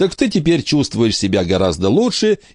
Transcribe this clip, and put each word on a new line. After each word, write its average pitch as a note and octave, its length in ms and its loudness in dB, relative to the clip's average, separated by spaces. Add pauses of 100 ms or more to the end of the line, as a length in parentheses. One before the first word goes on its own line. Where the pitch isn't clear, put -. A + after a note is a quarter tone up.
так F#3 140 0
ты B3 160 0
теперь E3 320 0
чувствуешь A#2 560 0
себя F#2+ 260 0
гораздо F#2 460 0
лучше G#3+ 480 0 (160)